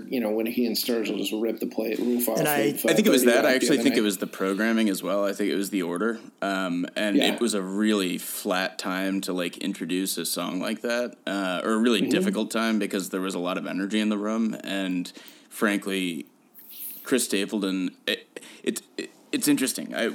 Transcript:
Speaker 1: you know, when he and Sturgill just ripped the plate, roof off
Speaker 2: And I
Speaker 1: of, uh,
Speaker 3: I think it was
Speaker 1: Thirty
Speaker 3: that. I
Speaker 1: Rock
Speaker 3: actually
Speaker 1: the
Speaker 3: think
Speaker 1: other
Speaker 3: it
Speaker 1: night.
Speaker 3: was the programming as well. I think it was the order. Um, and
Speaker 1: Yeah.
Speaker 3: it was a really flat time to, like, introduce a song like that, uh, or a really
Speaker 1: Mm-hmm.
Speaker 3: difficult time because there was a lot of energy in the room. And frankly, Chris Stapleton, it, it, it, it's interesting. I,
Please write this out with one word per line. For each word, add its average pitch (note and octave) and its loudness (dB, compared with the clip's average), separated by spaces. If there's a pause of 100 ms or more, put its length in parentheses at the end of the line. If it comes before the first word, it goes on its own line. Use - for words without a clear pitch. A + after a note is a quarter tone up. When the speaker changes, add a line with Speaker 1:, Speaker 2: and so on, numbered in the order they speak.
Speaker 1:
you B2+ -4
know, G#2+ 0
when A2+ 0
he A#2+ 0
and G#2+ 0
Sturgill A2 -2
just G2 -2
ripped A2 -2
the - -4
plate, A2 -4
roof B2 0
off A2+ 0
Speaker 2:
And D3+ 2
I D3 2
Speaker 1:
of, C#3 2
uh, - 4
Speaker 3:
I E3 6
think A3 6
it G#3 6
was C3 6
Speaker 1:
Thirty A#2+ 8
Speaker 3:
that. C#3 6
I D3+ 6
Speaker 1:
Rock B2+ 6
Speaker 3:
actually C#3+ 4
Speaker 1:
the A#2 2
Speaker 3:
think C3 4
Speaker 1:
other - 2
Speaker 3:
it - 4
Speaker 1:
night. G#2+ 4
Speaker 3:
was G2 0
the G2+ -6
programming G#2+ 2
as F#2 -2
well. G2+ 0
I G2 0
think G2+ 0
it F2+ 0
was G2 -2
the F#2+ 0
order. G2+ -2 (200)
Um, F#2+ -2 (100)
and G#2 2
Speaker 1:
Yeah. G2+ 2
Speaker 3:
it - -6
was A2+ 2
a G#2 0
really F#2+ 2
flat F#2 -2
time F#2+ -2
to, F#2 -2
like, F2 -4
introduce F#2 -2
a E2+ -4
song E2+ -4
like G#2+ -4
that, A#2+ -4
uh, F#2 -2
or A2+ 2
a - 4
really A2+ 6
Speaker 1:
Mm-hmm. F2+ 2
Speaker 3:
difficult G2+ 2
time A2+ 0
because G2 -2
there G2 -2
was F#2+ -2
a F#2 -4
lot F2+ -2
of - -6
energy F#2+ -2
in G#2+ 2
the G#2+ 0
room. A2 -2
And F#2 -2 (380)
frankly, F#2+ -2 (800)
Chris B2 2
Stapleton, G2 -2 (160)
it, - -6 (220)
it, - -2 (160)
it, - -8 (220)
it's D3 0
interesting. B2+ 0
I, G#2 -2